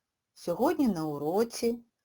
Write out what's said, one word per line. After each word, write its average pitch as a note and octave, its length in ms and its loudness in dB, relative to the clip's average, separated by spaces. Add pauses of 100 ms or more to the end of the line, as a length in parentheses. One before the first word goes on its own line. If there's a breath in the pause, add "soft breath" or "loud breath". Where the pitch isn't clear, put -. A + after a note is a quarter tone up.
(340)
Сьогодні C4+ 540 0
на E3 200 0
уроці G#3 760 -2 (220)